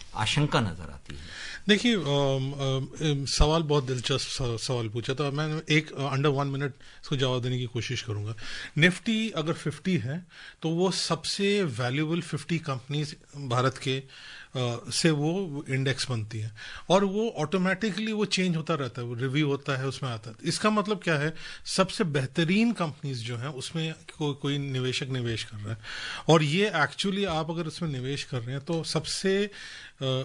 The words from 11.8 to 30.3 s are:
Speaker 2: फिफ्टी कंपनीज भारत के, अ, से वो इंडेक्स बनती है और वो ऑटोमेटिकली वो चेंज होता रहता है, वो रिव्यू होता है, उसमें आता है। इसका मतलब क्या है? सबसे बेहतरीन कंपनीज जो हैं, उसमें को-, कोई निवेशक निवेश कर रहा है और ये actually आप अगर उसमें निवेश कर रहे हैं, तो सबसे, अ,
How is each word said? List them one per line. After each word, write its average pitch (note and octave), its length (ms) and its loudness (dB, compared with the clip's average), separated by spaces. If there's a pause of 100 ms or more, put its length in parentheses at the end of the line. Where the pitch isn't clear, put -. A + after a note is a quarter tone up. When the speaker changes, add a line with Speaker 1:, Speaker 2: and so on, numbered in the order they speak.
Speaker 2:
फिफ्टी E3 380 -4
कंपनीज D3 560 -4 (220)
भारत B2+ 400 2
के, C3 260 -2 (540)
अ, B2 340 -2
से E3 200 4
वो D3+ 580 0
इंडेक्स C3 400 0
बनती A2+ 300 -2
है A2 160 -6 (340)
और G3 140 8
वो G#3 260 2
ऑटोमेटिकली F#3 840 0
वो G#3 140 2
चेंज F3+ 300 2
होता D#3+ 180 0
रहता C3 280 -2
है, A#2+ 60 -4
वो A#2+ 60 -4
रिव्यू C3+ 340 2
होता C#3 300 0
है, C3+ 100 -2
उसमें C3 220 -4
आता A#2 200 -6
है। G#2+ 140 -12
इसका G3+ 260 2
मतलब G#3 340 2
क्या E3 120 2
है? D3 200 0 (300)
सबसे - 380 2
बेहतरीन E3 680 2
कंपनीज D3 460 -4
जो A#2 200 -6
हैं, B2 100 -6
उसमें D#3+ 460 -4
को-, - 480 -4
कोई C#3+ 160 0
निवेशक C3 500 -2
निवेश A#2+ 360 -2
कर G#2+ 140 -12
रहा G#2 120 -8
है A2 80 -4 (520)
और D#3 140 10
ये F#3 320 4
actually F#3+ 500 2
आप D#3+ 260 -2
अगर E3 160 -2
उसमें D#3+ 220 -4
निवेश C3+ 340 -4
कर B2+ 160 -4
रहे A#2+ 160 -6
हैं, C#3 100 -6
तो E3 180 -2
सबसे, F#3+ 640 0
अ, G3+ 60 -8 (720)